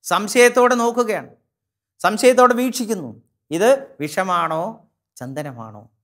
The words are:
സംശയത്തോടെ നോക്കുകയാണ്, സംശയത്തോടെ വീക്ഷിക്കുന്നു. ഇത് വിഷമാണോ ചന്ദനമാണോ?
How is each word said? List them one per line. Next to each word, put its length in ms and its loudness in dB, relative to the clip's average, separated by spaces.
സംശയത്തോടെ 720 2
നോക്കുകയാണ്, 560 -2
സംശയത്തോടെ 560 4
വീക്ഷിക്കുന്നു. 680 -6
ഇത് 500 0
വിഷമാണോ 880 -4
ചന്ദനമാണോ? 760 -14